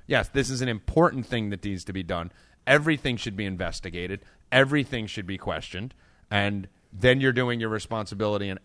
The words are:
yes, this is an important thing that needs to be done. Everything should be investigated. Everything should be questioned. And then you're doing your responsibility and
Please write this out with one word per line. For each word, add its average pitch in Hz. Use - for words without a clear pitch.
yes, 120
this 127
is 127
an 131
important 131
thing 110
that 101
needs 98
to 98
be 92
done. 85
Everything 143
should 104
be 104
investigated. 90
Everything 135
should 98
be 92
questioned. 92
And 101
then 127
you're 131
doing 120
your 113
responsibility 104
and 95